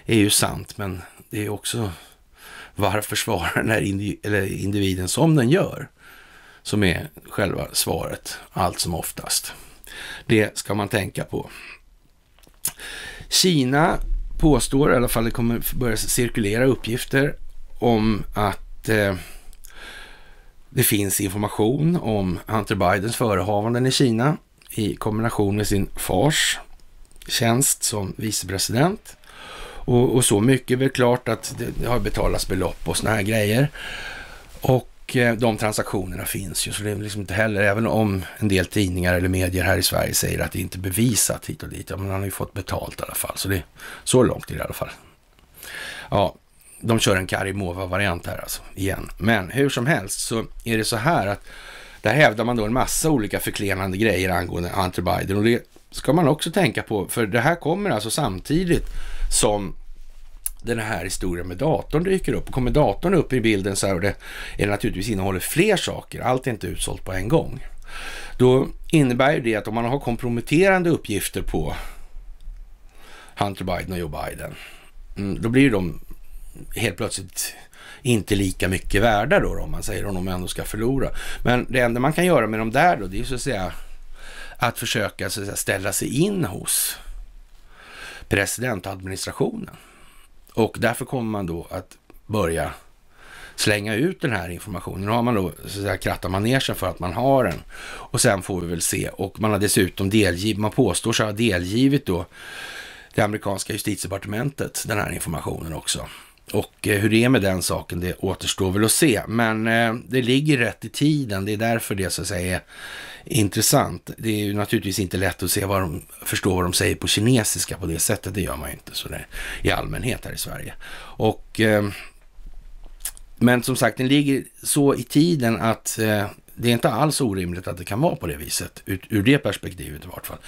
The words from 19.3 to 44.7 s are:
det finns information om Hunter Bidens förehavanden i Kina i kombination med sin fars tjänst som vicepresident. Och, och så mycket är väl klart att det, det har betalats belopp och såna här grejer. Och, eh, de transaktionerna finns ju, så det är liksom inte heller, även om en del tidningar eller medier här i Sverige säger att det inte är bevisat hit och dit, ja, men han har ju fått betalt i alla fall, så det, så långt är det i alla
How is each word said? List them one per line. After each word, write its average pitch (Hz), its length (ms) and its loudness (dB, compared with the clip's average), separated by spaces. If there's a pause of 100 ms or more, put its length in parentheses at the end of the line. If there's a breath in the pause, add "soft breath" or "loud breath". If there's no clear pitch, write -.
det 135 140 2
finns 101 380 2
information 107 760 2
om 98 500 0
Hunter 110 300 -2
Bidens 98 400 2
förehavanden 107 680 2
i 131 60 4
Kina 127 460 4 (320)
i - 260 -2
kombination 107 600 0
med 104 100 0
sin 98 280 2
fars - 640 2 (680)
tjänst 120 560 2
som 98 340 -2
vicepresident. 107 1000 -2 (680 loud breath)
Och, 123 300 6
och 131 100 4
så 104 140 4
mycket 127 320 4
är 127 80 2
väl 135 100 4
klart 123 380 2
att - 300 -2
det, 117 100 -6 (120)
det - 60 0
har 120 140 2
betalats 101 480 0
belopp 90 400 -2
och 87 100 0
såna - 140 0
här 110 100 2
grejer. 107 460 2 (920 loud breath)
Och, - 540 0
eh, 120 200 4
de 110 220 2
transaktionerna 98 680 -2
finns 98 420 -4
ju, 107 40 -6
så 104 120 -6
det 104 80 -2
är 101 40 -2
liksom 104 260 -6
inte 92 120 -6
heller, 107 280 2
även 104 260 4
om 98 380 2 (120)
en 110 100 2
del 92 180 4
tidningar 90 480 2
eller 90 160 2
medier 92 340 2
här 92 140 4
i 92 60 0
Sverige - 300 0
säger 87 260 0
att - 120 -4
det 98 80 -4
inte 92 180 -6
är - 20 -8
bevisat 101 680 0
hit - 180 -10
och - 60 -10
dit, 90 200 -12
ja, 98 80 -6
men 98 120 -4
han 95 100 -2
har 98 60 -2
ju 95 60 -4
fått - 220 -8
betalt - 460 -6
i - 40 -10
alla - 120 -8
fall, - 220 -4
så - 100 -4
det, 95 160 0 (400 loud breath)
så 127 200 6
långt - 260 0
är - 40 -10
det - 60 -6
i - 40 -4
alla - 100 -8